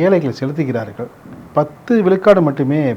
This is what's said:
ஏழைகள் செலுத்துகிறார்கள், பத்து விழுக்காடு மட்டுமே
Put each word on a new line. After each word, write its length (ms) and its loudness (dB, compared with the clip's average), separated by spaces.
ஏழைகள் 360 0
செலுத்துகிறார்கள், 720 -6
பத்து 360 -2
விழுக்காடு 420 4
மட்டுமே 320 -2